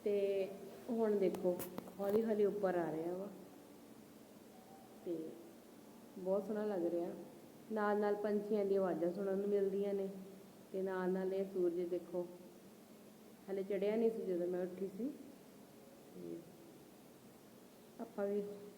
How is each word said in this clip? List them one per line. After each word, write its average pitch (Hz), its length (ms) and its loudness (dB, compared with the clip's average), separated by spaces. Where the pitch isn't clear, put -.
ਤੇ 208 100 2
ਹੁਣ 226 280 4
ਦੇਖੋ 180 380 4
ਹੌਲੀ 202 240 4
ਹੌਲੀ 214 200 6
ਉੱਪਰ 185 340 4
ਆ 160 140 2
ਰਿਹਾ 165 220 -2
ਵਾ 196 140 -6
ਤੇ 170 120 -2
ਬਹੁਤ 190 280 2
ਸੋਹਣਾ 214 180 -2
ਲੱਗ 196 200 0
ਰਿਹਾ। 170 220 0
ਨਾਲ 208 280 4
ਨਾਲ 208 140 4
ਪੰਛੀਆਂ 208 500 2
ਦੀ 196 120 4
ਆਵਾਜ਼ਾਂ 175 360 4
ਸੁਣਨ 196 260 0
ਨੂੰ 202 100 2
ਮਿਲਦੀਆਂ 202 460 2
ਨੇ 196 140 0
ਤੇ 190 100 0
ਨਾਲ 185 300 2
ਨਾਲ 190 220 2
ਇਹ 196 100 2
ਸੂਰਜ 180 360 2
ਦੇਖੋ 180 360 -2
ਹਾਲੇ 196 140 0
ਚੜ੍ਹਿਆ 202 340 2
ਨਹੀਂ 226 140 6
ਸੀ 220 160 -2
ਜਦੋਂ 175 200 2
ਮੈਂ 180 160 0
ਉੱਠੀ 180 260 -4
ਸੀ। 226 220 -4
ਤੇ 85 220 -8
ਆਪਾਂ 202 260 -2
ਵੀ 202 160 2